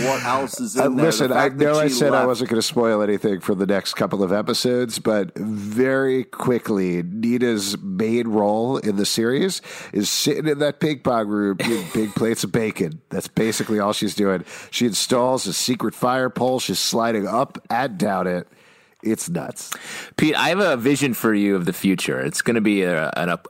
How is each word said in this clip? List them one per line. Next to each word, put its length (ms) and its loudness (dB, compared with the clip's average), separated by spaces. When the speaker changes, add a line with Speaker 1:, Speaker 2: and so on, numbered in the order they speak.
Speaker 1:
what 180 0
else 360 -2
is 160 -4
in 60 2
Speaker 2:
Uh, 80 4
Speaker 1:
there. 80 0
The 60 2
Speaker 2:
listen, 280 2
I 40 0
Speaker 1:
fact 240 2
that 60 4
Speaker 2:
know 140 4
I 80 4
Speaker 1:
she 60 0
Speaker 2:
said 160 2
I 80 4
Speaker 1:
left 100 4
Speaker 2:
wasn't 240 0
gonna 100 2
spoil 400 2
anything 380 2
for 160 0
the 120 0
next 280 0
couple 280 0
of 80 2
episodes, 680 0
but 380 0
very 840 0
quickly, 800 0
Nina's 800 0
main 480 -2
role 480 2
in 200 -2
the 80 2
series 560 0
is 160 0
sitting 380 0
in 120 0
that 200 0
ping 200 -2
pong 280 0
room 340 0
eating 280 -2
Speaker 1:
<laughs> 40 -8
Speaker 2:
big 220 -2
plates 280 0
of 80 -4
bacon. 580 -2
That's 180 -6
basically 520 0
all 140 2
she's 220 -2
doing. 280 2
She 140 0
installs 600 0
a 60 -4
secret 420 -2
fire 340 0
pole. 300 0
She's 200 -4
sliding 480 0
up 300 -2
and 280 -2
down 300 0
it. 200 -4
It's 280 -2
nuts. 420 -8
Speaker 3:
Pete, 180 2
I 140 2
have 100 2
a 160 4
vision 380 2
for 200 2
you 220 4
of 80 0
the 80 0
future. 480 0
It's 220 -2
gonna 180 2
be 240 2
a, 320 0
an, 220 0